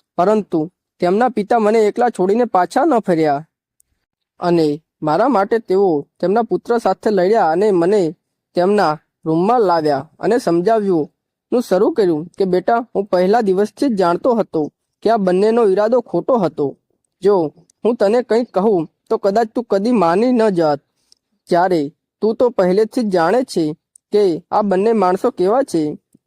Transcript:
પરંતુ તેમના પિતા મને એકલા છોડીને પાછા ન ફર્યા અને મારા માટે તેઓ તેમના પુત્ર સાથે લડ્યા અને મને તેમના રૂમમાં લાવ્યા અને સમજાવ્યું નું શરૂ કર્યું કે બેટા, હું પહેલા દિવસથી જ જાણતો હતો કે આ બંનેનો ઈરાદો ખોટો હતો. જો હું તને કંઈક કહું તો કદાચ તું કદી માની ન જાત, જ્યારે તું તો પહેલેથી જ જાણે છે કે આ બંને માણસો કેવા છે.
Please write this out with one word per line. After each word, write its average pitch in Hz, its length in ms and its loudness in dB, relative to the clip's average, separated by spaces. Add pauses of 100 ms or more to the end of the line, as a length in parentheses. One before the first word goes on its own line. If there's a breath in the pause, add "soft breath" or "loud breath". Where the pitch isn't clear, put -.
(180)
પરંતુ 185 420 0 (420)
તેમના 202 280 0
પિતા 214 300 -2
મને 220 200 2
એકલા 220 300 0
છોડીને 208 360 0
પાછા 202 400 -2
ન 262 140 0
ફર્યા 156 460 -2 (920)
અને 170 280 0 (340)
મારા 165 260 0
માટે 208 320 0
તેઓ 185 480 0 (120)
તેમના 196 220 0
પુત્ર 233 360 -4
સાથે 202 320 -2
લડ્યા 190 420 2
અને 190 200 0
મને 185 300 2 (540)
તેમના 180 380 0 (320)
રૂમમાં 185 360 0
લાવ્યા 156 480 0 (100)
અને 208 180 0
સમજાવ્યું 185 760 -2 (400)
નું 247 100 0
શરૂ 208 300 0
કર્યું 180 340 0
કે 196 200 -4
બેટા, 185 340 0 (160)
હું 202 100 -2
પહેલા 190 360 0
દિવસથી 208 480 -2
જ 226 40 -2
જાણતો 180 420 0
હતો 170 260 -2 (420)
કે 202 60 0
આ 226 80 2
બંનેનો 208 480 2
ઈરાદો 214 360 2
ખોટો 175 360 -4
હતો. 151 300 -2 (560)
જો 202 120 4 (420)
હું 226 180 -2
તને 214 260 2
કંઈક 226 280 -2
કહું 185 380 0 (220)
તો 220 80 0
કદાચ 220 300 0
તું 240 160 -6
કદી 208 280 -2
માની 202 400 2
ન 220 180 2
જાત, 160 300 0 (680)
જ્યારે 175 320 2 (400)
તું 220 140 0
તો 262 140 2
પહેલેથી 208 540 0
જ 214 60 -4
જાણે 180 340 2
છે 165 220 -4 (480)
કે 208 100 2 (280)
આ 208 100 0
બંને 196 320 0
માણસો 185 360 0
કેવા 202 340 0
છે. 160 200 -2 (440)